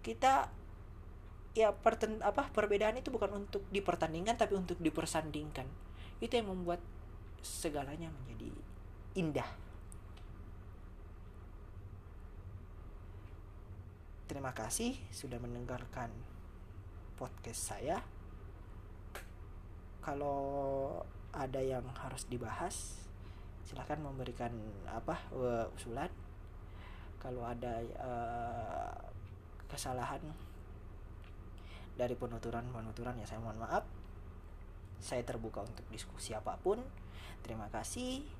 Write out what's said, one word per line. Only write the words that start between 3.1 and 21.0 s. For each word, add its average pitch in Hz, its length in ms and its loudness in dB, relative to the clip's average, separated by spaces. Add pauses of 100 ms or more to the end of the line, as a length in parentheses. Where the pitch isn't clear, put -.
untuk 202 320 0
dipertandingkan, 180 640 4
tapi 202 160 8
untuk 185 320 4
dipersandingkan. 156 800 2 (560)
Itu 233 160 4
yang 208 160 4
membuat 175 320 2 (560)
segalanya 156 720 -2
menjadi 123 400 -6 (640)
indah. 147 340 4 (4000)
Terima 135 240 0
kasih 233 400 2 (160)
sudah 127 240 -4
mendengarkan 120 720 -2 (1120)
podcast - 560 -4
saya. 139 240 2 (2000)
Kalau 139 960 2 (400)